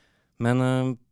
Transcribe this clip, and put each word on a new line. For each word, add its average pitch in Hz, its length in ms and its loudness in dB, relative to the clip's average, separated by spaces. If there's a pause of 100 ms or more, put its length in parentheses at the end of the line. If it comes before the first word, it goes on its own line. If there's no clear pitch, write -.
(400)
Men, 120 200 2
eh, 131 340 0 (180)